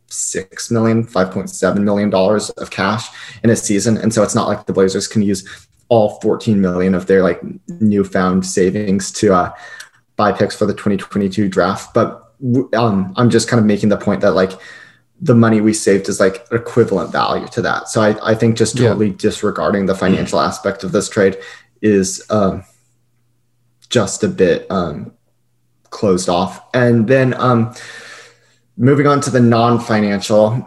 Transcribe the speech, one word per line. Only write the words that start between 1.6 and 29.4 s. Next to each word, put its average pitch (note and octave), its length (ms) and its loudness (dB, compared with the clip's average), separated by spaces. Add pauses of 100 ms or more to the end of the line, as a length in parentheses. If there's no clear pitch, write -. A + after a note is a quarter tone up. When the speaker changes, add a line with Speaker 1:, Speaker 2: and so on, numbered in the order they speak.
Speaker 1:
million G2+ 260 0
dollars G2 400 0
of - 200 -14
cash G#2 380 -4 (340)
in A#2 80 4
a G#2 60 4
season. G#2 400 0
And A2 160 -2
so G#2+ 120 2
it's G2 100 -2
not G#2 140 0
like - 180 -6
the G2 60 -4
Blazers F#2+ 360 0
can G#2+ 140 0
use G2+ 260 -2 (400)
all A2 320 2
fourteen G#2+ 400 0
million F#2 340 0
of F2+ 120 -4
their, F#2+ 160 4
like, E2+ 180 0 (400)
newfound F#2+ 640 0
savings G2 680 -2
to, G2+ 200 2
uh, - 200 2 (640)
buy G#2 160 2
picks G2 240 -2
for G#2+ 100 -2
the G2 80 -2
twenty G2+ 220 -2
twenty-two G2+ 520 -2
draft. - 460 -2
But, - 480 -4
w-, C3 320 0
um, G2+ 420 0
I'm A#2+ 140 4
just A2+ 180 2
kind A#2 120 2
of G#2 60 4
making G#2 220 2
the G2+ 80 2
point - 260 -2
that, G2 100 2
like, F#2 200 0 (680)
the B2 140 2
money A2+ 260 4
we G#2+ 120 2
saved G2 360 0
is, G2 120 -4
like, F#2+ 300 0
equivalent G2+ 600 0
value - 360 -2
to - 140 -6
that. - 260 -4
So A2+ 140 0
I, G#2+ 140 2 (140)
I A2 40 2
think A2+ 220 2
just A2+ 180 0
Speaker 2:
Yeah. A#2+ 140 2
Speaker 1:
totally G#2 220 0
disregarding F#2+ 760 -2
the F#2+ 80 0
financial F#2 460 0
aspect F#2+ 440 -4
of F2+ 60 -8
this F#2+ 180 -2
trade G2 300 0 (420)
is, G2 500 0
um, F#2+ 340 0 (1200)
just G#2 360 -2
a F#2+ 40 0
bit, F2+ 420 0
um, F#2 420 -6 (800)
closed F#2 380 0
off. F2+ 320 -2 (140)
And A#2+ 320 2
then, C3 280 2
um, A#2 400 0 (1000)
moving C3+ 300 4
on C#3+ 140 2
to - 100 -4
the B2 100 2